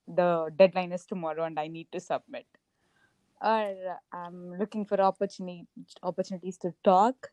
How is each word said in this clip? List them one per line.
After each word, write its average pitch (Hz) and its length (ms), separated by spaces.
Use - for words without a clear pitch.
The 170 500
deadline 185 360
is 180 140
tomorrow 165 380
and 160 140
I 156 100
need 165 240
to 180 80
submit. 127 460
Or 196 580
I'm 175 460
looking 214 260
for 202 120
opportuni-, 190 720
opportunities 185 560
to 170 160
talk. 208 480